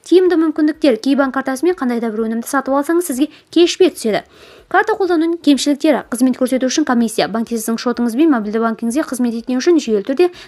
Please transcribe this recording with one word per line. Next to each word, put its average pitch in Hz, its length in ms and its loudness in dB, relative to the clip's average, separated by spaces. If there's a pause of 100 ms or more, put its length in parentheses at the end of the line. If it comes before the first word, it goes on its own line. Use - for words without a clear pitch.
Тиімді 359 320 4
мүмкіндіктер. 311 640 0
Кей 269 160 0
банк 269 160 0
картасымен 269 420 -2
қандай 240 240 -4
да 226 140 -4
бір 220 160 -4
өнімді 226 180 -6
сатып 269 300 -2
алсаңыз, 330 320 0
сізге 269 220 -2 (180)
кешпе 330 400 2
түседі. 202 320 -4 (480)
Карта 427 240 2
қолданудың 339 480 0
кемшіліктері. 285 640 2 (100)
Қызмет 254 240 0
көрсету 254 320 0
үшін 302 160 0
комиссия. 233 420 0
Банкте 226 300 -6
сіздің 226 240 -4
шотыңыз 240 340 -2
бен 320 140 4
мобильді 220 320 0
банкіңізге 233 480 -2
қызмет 233 320 -4
еткен 254 160 -4
үшін 320 240 2
жүйелі 208 240 -2
түрде 349 240 2 (180)